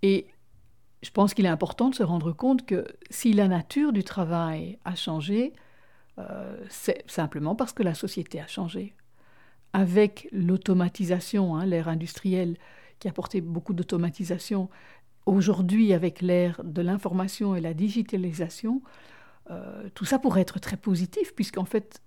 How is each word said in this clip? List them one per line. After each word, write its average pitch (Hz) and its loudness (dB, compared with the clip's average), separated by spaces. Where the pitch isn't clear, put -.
Et 196 4
je - -14
pense 202 4
qu'il 196 4
est 180 4
important 180 0
de 262 -4
se 240 0
rendre 170 0
compte 247 2
que 180 -2
si - 2
la 202 6
nature 269 2
du 196 0
travail 170 -4
a 180 -6
changé, 190 -2
euh, 196 -12
c'est - -4
simplement 156 -4
parce 233 -4
que 233 0
la 175 2
société - -8
a 156 -14
changé. 185 -8
Avec 196 4
l'automatisation, 180 2
hein, 165 -2
l'ère 170 0
industrielle 170 -2
qui - -6
a - -8
apporté 185 -4
beaucoup 170 -4
d'automatisation, 180 -2
aujourd'hui 196 4
avec 175 2
l'ère 180 2
de 175 -4
l'information 190 -2
et 175 -2
la 165 -4
digitalisation, 196 -2
euh, 190 -12
tout - -6
ça 165 2
pourrait 190 4
être - -2
très - -8
positif, 185 -2
puisqu'en 190 -4
fait - -6